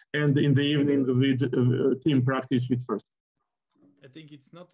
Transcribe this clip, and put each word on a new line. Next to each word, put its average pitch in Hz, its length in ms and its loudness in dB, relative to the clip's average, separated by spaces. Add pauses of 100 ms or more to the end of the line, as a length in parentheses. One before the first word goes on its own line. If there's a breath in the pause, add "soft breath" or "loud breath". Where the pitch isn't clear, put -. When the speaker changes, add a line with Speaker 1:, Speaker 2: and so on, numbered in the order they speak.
(120)
Speaker 1:
and 147 240 0
in 143 160 2
the 135 100 2
evening 143 440 0
with, 127 360 2
uh, 127 520 0 (100)
team 139 180 2
practice 131 460 -2
with 123 160 -4
first. 104 220 -6 (1000)
Speaker 2:
I 139 40 -20
think 147 240 -20
it's 139 200 -20
not 175 220 -20